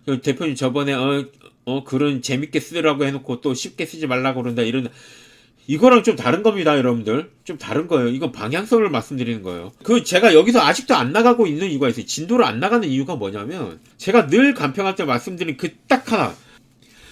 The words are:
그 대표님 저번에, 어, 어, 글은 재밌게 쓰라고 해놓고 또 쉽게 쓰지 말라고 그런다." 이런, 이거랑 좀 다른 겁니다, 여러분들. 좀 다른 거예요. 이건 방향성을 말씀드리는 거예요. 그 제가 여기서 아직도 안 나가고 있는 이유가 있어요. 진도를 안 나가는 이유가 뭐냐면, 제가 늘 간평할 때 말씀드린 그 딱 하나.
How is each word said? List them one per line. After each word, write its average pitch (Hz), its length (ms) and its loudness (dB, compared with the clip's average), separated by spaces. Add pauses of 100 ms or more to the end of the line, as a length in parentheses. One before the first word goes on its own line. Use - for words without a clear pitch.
그 135 160 -4
대표님 151 340 -4
저번에, 139 380 -2
어, 135 320 -2 (400)
어, 135 200 -4
글은 135 380 -2
재밌게 143 380 -4
쓰라고 151 460 0
해놓고 135 340 -6
또 139 140 -2
쉽게 - 320 -8
쓰지 156 200 -10
말라고 127 360 -2
그런다." 120 200 -2
이런, 120 260 -2 (800)
이거랑 220 360 6
좀 220 140 2
다른 127 260 0
겁니다, 185 340 2
여러분들. 123 540 0 (140)
좀 170 140 -10
다른 151 300 -4
거예요. 135 200 2
이건 131 240 -4
방향성을 190 580 0
말씀드리는 117 520 -4
거예요. 87 300 -10 (100)
그 226 220 2
제가 190 300 4
여기서 208 260 6
아직도 240 340 2
안 131 180 0
나가고 233 340 4
있는 170 240 -2
이유가 139 180 0
있어요. 113 160 -4
진도를 202 400 0
안 113 160 -4
나가는 208 260 0
이유가 135 300 -4
뭐냐면, 104 640 -8 (160)
제가 196 300 2
늘 240 280 4
간평할 190 400 -4
때 185 100 -4
말씀드린 156 520 -4
그 165 140 -8 (180)
딱 - 240 0
하나. 135 220 0 (760)